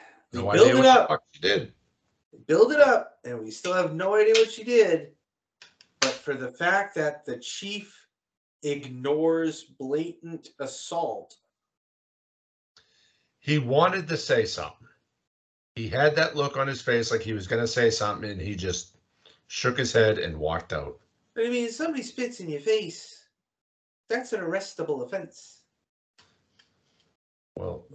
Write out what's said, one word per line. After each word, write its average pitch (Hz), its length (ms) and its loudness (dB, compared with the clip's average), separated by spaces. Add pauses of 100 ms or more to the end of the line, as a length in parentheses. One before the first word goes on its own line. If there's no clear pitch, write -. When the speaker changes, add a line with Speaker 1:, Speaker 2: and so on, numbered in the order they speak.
(320)
Speaker 1:
they 120 100 -8
Speaker 2:
No 101 120 -2
Speaker 1:
build 202 160 10
Speaker 2:
idea 262 40 4
Speaker 1:
it 254 40 6
Speaker 2:
what 262 60 6
the 262 60 10 (120)
Speaker 1:
up. - 80 0
Speaker 2:
fuck - 140 -2 (100)
she 143 80 -20
did. 180 320 0 (760)
Speaker 1:
Build 220 260 6
it 294 80 4
up, 262 420 2
and 123 180 -10
we 110 80 -12
still 180 240 -6
have 165 220 -2
no 190 180 -2
idea 214 220 6
what 220 160 4
she 226 120 -14
did. 208 500 2 (880)
But 131 120 0
for - 240 -6
the 123 160 -8
fact 190 440 0
that 151 300 -4
the - 140 -10
chief - 680 -14 (540)
ignores 151 1000 -2
blatant 160 840 -8 (100)
assault. - 760 -8 (2000)
Speaker 2:
He 151 180 0
wanted 151 520 0
to 160 80 -4
say 117 280 0
something. - 420 -10 (880)
He 113 120 -8
had 147 300 2
that 160 180 0
look 143 220 -2
on 135 100 -2
his 131 140 -6
face 120 280 0
like 113 140 0
he 110 100 -6
was 95 140 -8
gonna 117 200 0
say 117 220 2
something, 104 400 -4
and 98 120 -10
he 101 140 -8
just 90 400 -8 (520)
shook - 300 -4
his 123 160 -4
head 110 260 4
and 80 180 -6
walked 80 360 -4
out. 71 260 -8 (340)
Speaker 1:
But 233 120 -2
I 240 40 -2
mean, 240 160 -2
if 226 80 -8
somebody 294 300 -6
spits 240 380 -10
in 170 80 -12
your 147 120 -6
face, 165 640 -4 (840)
that's 254 260 -6
an 202 80 -4
arrestable 160 600 -6
offense. - 580 -12 (1900)
Speaker 2:
Well, 90 400 -10